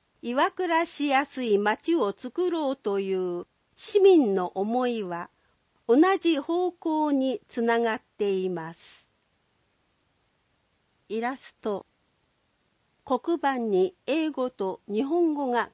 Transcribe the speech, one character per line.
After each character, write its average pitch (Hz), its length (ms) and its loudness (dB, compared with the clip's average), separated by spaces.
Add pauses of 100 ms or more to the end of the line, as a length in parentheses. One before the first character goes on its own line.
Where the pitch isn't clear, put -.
(220)
岩 262 300 -2
倉 339 340 -2
し 294 240 -4
や 269 160 2
す - 180 -8
い 214 140 2
街 214 380 -2
を 208 220 0
作 339 320 -4
ろ 311 220 -2
う 269 60 -4
と 196 240 -4
い 190 120 -4
う 180 320 -4 (300)
市 - 240 -2
民 339 340 8
の 180 220 -2
思 240 320 0
い 226 160 -2
は、 175 260 -8 (600)
同 233 80 6 (200)
じ 330 220 2
方 349 320 -2
向 311 400 -2
に 262 380 0
つ - 120 -6
な 233 180 2
が 226 160 0
っ - 60 -8 (160)
て 202 140 -2
い 185 180 -2
ま 165 240 -8
す。 - 340 -20 (2000)
イ 214 100 -6
ラ 240 160 -4
ス - 260 -20
ト。 208 240 -6 (1200)
黒 269 300 -2
板 269 240 -2
に 190 360 0 (100)
英 311 260 -2
語 254 180 -4
と 190 320 -8 (100)
日 214 120 -2
本 320 300 0
語 285 140 -4
が 240 260 -2